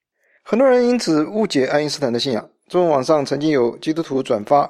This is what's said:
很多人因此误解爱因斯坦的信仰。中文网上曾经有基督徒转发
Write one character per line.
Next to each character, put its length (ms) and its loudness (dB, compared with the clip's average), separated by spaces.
很 140 -2
多 100 4
人 200 2
因 120 2
此 260 0
误 220 -2
解 180 0
爱 160 0
因 80 -2
斯 100 -8
坦 140 -2
的 60 -2
信 120 -4
仰。 160 -4
中 140 0
文 80 2
网 120 2
上 220 2
曾 140 -4
经 100 0
有 300 2
基 120 -6
督 120 -4
徒 180 -4
转 220 -2
发 260 2